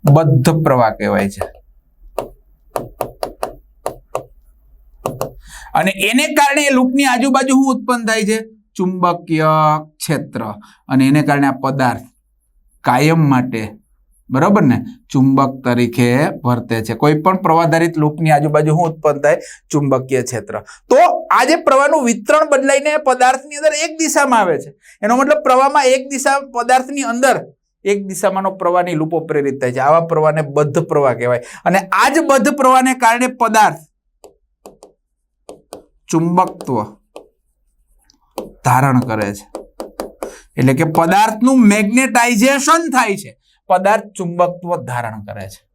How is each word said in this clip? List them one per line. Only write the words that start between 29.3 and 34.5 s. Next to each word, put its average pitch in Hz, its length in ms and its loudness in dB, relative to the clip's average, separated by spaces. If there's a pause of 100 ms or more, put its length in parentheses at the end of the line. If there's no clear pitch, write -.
થાય 123 100 -2
છે. 131 80 -6
આવા 151 200 4
પ્રવાહને 156 420 0
બદ્ધ 147 380 0
પ્રવાહ 147 340 0
કહેવાય. 123 300 -2 (220)
અને 185 140 2
આ 190 300 0
જ 294 100 0
બદ્ધ 277 380 2
પ્રવાહને 262 360 4
કારણે 240 340 2
પદાર્થ 220 520 2 (2250)